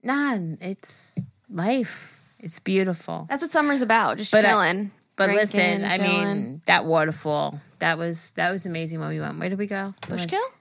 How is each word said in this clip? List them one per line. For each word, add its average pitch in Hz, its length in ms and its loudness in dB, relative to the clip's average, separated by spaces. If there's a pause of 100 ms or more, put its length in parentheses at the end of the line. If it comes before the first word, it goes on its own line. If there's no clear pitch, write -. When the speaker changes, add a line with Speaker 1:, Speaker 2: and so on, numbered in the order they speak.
Speaker 1:
Nah, 269 340 0 (240)
it's - 580 -8 (300)
life. 214 680 -2 (220)
It's - 200 -12
beautiful. 175 680 0
Speaker 2:
That's 277 140 -4
what 311 80 -6
summer's 294 300 2
about, 220 360 4
just 214 140 -4
Speaker 1:
But 214 140 8
I, 202 40 6
Speaker 2:
chilling, 196 420 2 (240)
Speaker 1:
but 196 120 2
Speaker 2:
drinking, 202 180 4
Speaker 1:
listen, 180 400 2
I 185 120 0
Speaker 2:
chilling. 190 280 2
Speaker 1:
mean, 202 400 -4
that 139 200 4
waterfall, 151 720 0 (200)
that 160 200 0
was, 165 320 -6
that 175 200 0
was 190 140 -6
amazing 165 340 -6
when 156 100 -6
we 156 100 -4
went. 151 180 -6
Where 175 120 -4
did 196 100 -4
we 208 80 -4
go? 196 260 -6 (160)
We - 60 -4
went 175 160 -4
Speaker 2:
Bushkill? 392 100 0 (200)